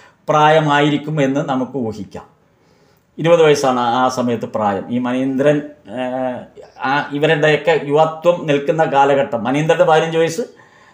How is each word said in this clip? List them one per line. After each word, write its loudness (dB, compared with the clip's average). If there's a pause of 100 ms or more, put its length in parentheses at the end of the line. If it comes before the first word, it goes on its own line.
(300)
പ്രായമായിരിക്കും 2
എന്ന് -2
നമുക്ക് -6
ഊഹിക്കാം. -10 (800)
ഇരുപത് 4
വയസ്സാണ് 2
ആ 0
സമയത്ത് -4
പ്രായം. -4
ഈ -4
മണീന്ദ്രൻ, 0 (280)
ഏഹ്, -8 (180)
ആ -2
ഇവരുടെയൊക്കെ 2
യുവത്വം 0
നിൽക്കുന്ന 0
കാലഘട്ടം. 0
മണീന്ദ്രൻ്റെ 2
പതിനഞ്ച് 2
വയസ്സ്, 0 (520)